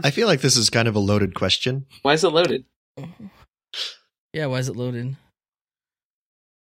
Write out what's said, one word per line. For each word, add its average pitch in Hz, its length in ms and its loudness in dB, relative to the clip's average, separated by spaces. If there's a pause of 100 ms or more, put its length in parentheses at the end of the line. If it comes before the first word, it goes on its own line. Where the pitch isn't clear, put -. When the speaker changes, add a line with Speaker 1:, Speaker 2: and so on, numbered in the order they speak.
Speaker 1:
I 143 60 4
feel 226 180 2
like 151 120 4
this 123 160 2
is 110 140 0
kind 117 180 2
of 107 80 0
a 107 40 4
loaded 101 340 2
question. 127 520 -2 (160)
Speaker 2:
Why 139 100 4
is 160 120 2
it 180 40 2
loaded? 160 360 0 (1700)
Speaker 3:
Yeah, 156 140 -6
why 127 120 -2
is 127 100 -2
it - 80 -8
loaded? 123 400 -6 (1600)